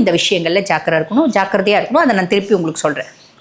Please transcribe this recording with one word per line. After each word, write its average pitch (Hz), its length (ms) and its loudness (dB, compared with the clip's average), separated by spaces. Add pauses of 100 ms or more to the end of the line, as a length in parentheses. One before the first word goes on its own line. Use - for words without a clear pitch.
இந்த 196 100 2
விஷயங்கள்ல 170 500 0
ஜாக்கிரதை 160 380 0
இருக்கணும், 240 380 0
ஜாக்கிரதையா 196 420 2
இருக்கணும். 302 240 0
அதை 240 120 2
நான் 185 120 0
திருப்பி 202 260 -2
உங்களுக்கு 165 320 -2
சொல்றேன். 147 240 -4 (320)